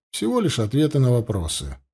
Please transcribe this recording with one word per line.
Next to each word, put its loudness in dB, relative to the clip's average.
Всего 0
лишь 0
ответы 2
на 4
вопросы". -2